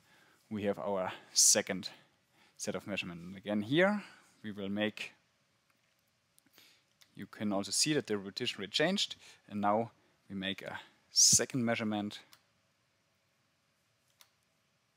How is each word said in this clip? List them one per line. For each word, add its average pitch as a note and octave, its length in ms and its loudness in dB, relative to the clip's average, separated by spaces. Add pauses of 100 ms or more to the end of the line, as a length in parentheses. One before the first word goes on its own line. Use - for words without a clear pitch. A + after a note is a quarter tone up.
(520)
we G#2 120 -4
have G2+ 160 0
our F#2+ 320 -2 (200)
second - 580 2 (680)
set - 160 -6
of F#2 140 -8
measurement. F#2 340 -6
And F#2 160 -12
again G#2 240 -2
here, F3+ 400 2 (400)
we G#2+ 100 -10
will G2 160 -6
make, G#2 460 -2 (2000)
you G2+ 120 -12
can G#2 260 -4
also G2 160 -2
see D3+ 240 2
that C#3 140 0
the G#2+ 100 0
repetition G2+ 420 -8
rate G2 120 -8
changed. F3+ 440 0 (320)
And G2+ 140 -6
now G#2+ 300 2 (360)
we G2 80 -12
make F#2+ 280 -4
a - 160 -8 (320)
second - 520 6
measurement. G#2+ 540 -2 (2750)